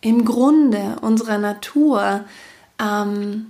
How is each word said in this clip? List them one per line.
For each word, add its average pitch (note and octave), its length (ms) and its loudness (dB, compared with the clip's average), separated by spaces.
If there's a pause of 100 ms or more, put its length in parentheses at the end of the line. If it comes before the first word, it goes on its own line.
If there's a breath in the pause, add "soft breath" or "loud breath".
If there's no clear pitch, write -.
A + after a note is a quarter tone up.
im A3+ 240 2
Grunde A#3+ 760 2
unserer A3 380 0
Natur, G#3 800 0 (600 loud breath)
ähm, G#3 680 -4